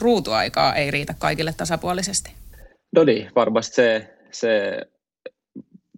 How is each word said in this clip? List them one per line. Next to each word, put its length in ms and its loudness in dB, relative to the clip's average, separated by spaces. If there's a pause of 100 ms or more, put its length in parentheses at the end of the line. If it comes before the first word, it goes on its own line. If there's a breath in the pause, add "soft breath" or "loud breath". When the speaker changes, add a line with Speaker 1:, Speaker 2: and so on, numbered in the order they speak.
Speaker 1:
ruutuaikaa 760 2
ei 160 0
riitä 280 -4
kaikille 380 -2
tasapuolisesti? 720 -4 (640 soft breath)
Speaker 2:
No 80 8
niin, 320 2
varmasti 400 0
se, 420 2 (140)
se 500 -2 (1160)